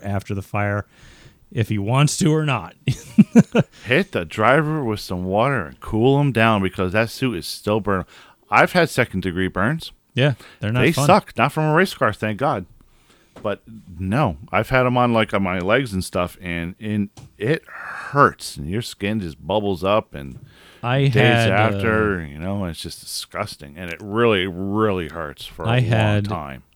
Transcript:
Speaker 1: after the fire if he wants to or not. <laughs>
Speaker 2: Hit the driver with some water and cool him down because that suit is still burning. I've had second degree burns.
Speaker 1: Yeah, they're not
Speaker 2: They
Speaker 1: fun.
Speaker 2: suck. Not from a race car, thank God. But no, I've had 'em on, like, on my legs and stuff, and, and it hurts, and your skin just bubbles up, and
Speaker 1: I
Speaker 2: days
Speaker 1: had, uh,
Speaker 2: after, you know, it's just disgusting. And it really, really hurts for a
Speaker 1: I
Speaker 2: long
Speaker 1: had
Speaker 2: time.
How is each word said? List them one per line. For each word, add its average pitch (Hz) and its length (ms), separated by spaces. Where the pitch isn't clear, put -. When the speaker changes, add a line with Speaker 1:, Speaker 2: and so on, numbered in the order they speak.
Speaker 1:
after 101 300
the 98 80
fire 101 420
if 113 200
he 110 80
wants 131 400
to 156 160
or 156 100
not. 117 300
<laughs> - 1000
Speaker 2:
Hit 147 280
the 90 120
driver 143 600
with 107 160
some 90 240
water 107 420
and 67 140
cool 127 400
him 143 120
down 110 300
because 92 300
that 110 180
suit 123 260
is 78 100
still 104 340
burning. 95 260
I've 127 220
had 170 180
second 98 320
degree 92 260
burns. 117 440
Speaker 1:
Yeah, 131 200
they're 107 120
not 123 100
Speaker 2:
They 151 100
Speaker 1:
fun. 147 140
Speaker 2:
suck. 185 320
Not 127 140
from 156 120
a 151 100
race 190 200
car, 113 180
thank 107 260
God. 117 280
But 101 200
no, 95 380
I've 104 160
had 127 180
'em 123 120
on, 120 160
like, 110 180
on 101 100
my 92 160
legs 110 360
and 90 100
stuff, 90 360
and, 85 380
and 107 300
it 131 280
hurts, - 920
and 73 100
your 104 140
skin 104 380
just 73 240
bubbles 98 380
up, 101 320
and 69 240
Speaker 1:
I 127 220
Speaker 2:
days 135 100
Speaker 1:
had, 117 360
uh, 95 40
Speaker 2:
after, 104 720
you 71 120
know, 98 260
it's 85 160
just - 200
disgusting. - 760
And 87 160
it 78 100
really, 107 440
really 98 640
hurts 76 360
for - 200
a 85 40
Speaker 1:
I 117 80
Speaker 2:
long 127 80
Speaker 1:
had 107 440
Speaker 2:
time. 73 340